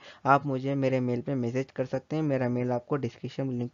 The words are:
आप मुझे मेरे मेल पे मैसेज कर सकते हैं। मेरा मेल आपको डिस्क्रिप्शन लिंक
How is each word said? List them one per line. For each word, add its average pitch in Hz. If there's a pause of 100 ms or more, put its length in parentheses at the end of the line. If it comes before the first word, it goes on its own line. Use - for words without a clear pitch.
(260)
आप 139
मुझे 135
मेरे 131
मेल 123
पे 143
मैसेज 127
कर 131
सकते 135
हैं। 156
मेरा 131
मेल 123
आपको 123
डिस्क्रिप्शन 135
लिंक 120